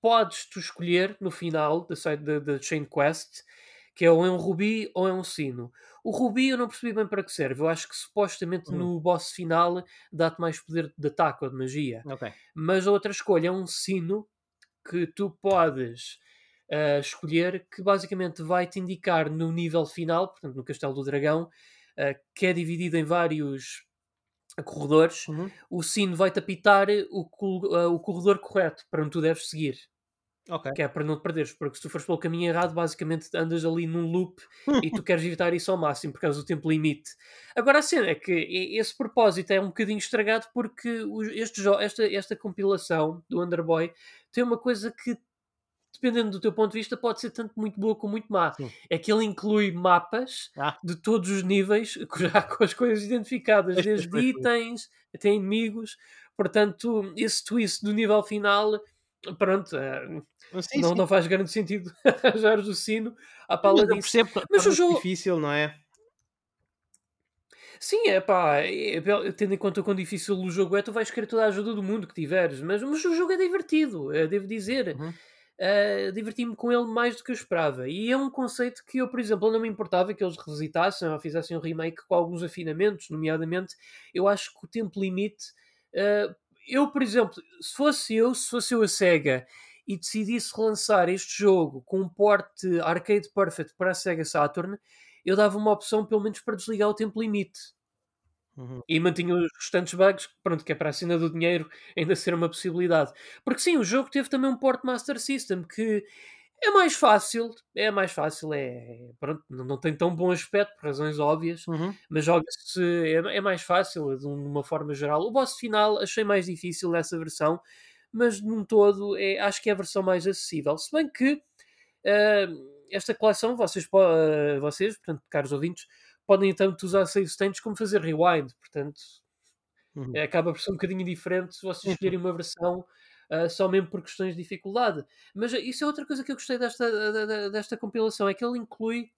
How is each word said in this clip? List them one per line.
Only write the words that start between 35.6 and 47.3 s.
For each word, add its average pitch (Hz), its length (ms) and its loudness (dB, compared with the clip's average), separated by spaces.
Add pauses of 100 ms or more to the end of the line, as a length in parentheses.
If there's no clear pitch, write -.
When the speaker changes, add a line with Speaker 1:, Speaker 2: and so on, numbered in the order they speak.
Speaker 1:
ao 185 60 2
máximo 151 340 -2
por - 80 -16
causa 147 220 -2
do - 40 -14
tempo 156 240 -4
limite. 156 420 0 (440)
Agora 269 240 6
a - 20 4
cena 285 280 2
é 151 60 2
que 180 180 -4
e-, 185 440 -2
esse 220 180 -2
propósito 208 560 2
é 190 100 4
um 196 60 -4
bocadinho 208 320 -2
estragado 220 540 0
porque 233 500 -6
o, 214 200 -6
este 220 380 -8
jo-, 196 180 4
esta, 208 240 0 (100)
esta 196 220 -4
compilação 175 960 -2
do - 100 -4
Wonder 170 240 -2
Boy 165 300 0 (400)
tem 240 100 0
uma 233 140 0
coisa 233 340 -4
que, 240 260 -8 (760)
dependendo 233 380 0
do 190 100 -8
teu 214 100 2
ponto 214 220 0
de 214 60 -4
vista, 220 180 -8
pode 233 240 -2
ser 233 80 -6
tanto 220 260 -10